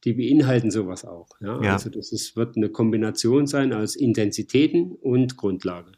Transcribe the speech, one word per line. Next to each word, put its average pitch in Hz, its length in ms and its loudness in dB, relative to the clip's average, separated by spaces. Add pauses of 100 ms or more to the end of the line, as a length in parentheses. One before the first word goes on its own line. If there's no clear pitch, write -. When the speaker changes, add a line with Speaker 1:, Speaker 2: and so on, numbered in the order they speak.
Speaker 1:
die 120 100 0
beinhalten 127 560 4
sowas 92 340 -4
auch, 87 260 -18 (120)
ja? 110 220 -6
Speaker 2:
Ja. 101 100 4
Speaker 1:
Also 98 160 -2
das 101 220 -10
ist, - 240 -8
wird 117 220 -2
eine 107 120 2
Kombination 113 800 0
sein 139 260 0
aus 107 220 -4
Intensitäten 131 960 0 (100)
und 127 340 0
Grundlage. 92 640 -6